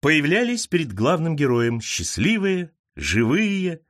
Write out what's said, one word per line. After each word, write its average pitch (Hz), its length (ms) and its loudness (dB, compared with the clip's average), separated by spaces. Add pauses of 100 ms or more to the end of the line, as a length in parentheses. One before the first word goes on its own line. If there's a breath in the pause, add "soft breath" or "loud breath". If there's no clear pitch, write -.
появлялись 175 640 2
перед 160 260 -2
главным 156 440 0
героем 120 440 2
счастливые, 185 920 -2 (240)
живые. 165 920 0